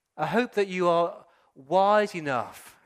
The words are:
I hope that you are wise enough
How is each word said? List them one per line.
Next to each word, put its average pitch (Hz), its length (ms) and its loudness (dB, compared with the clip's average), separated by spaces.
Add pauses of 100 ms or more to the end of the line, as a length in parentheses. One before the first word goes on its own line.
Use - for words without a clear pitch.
(180)
I 156 80 -4
hope 226 260 -2
that 202 160 0
you 185 180 -2
are 170 380 0 (300)
wise 196 600 2
enough 139 720 -6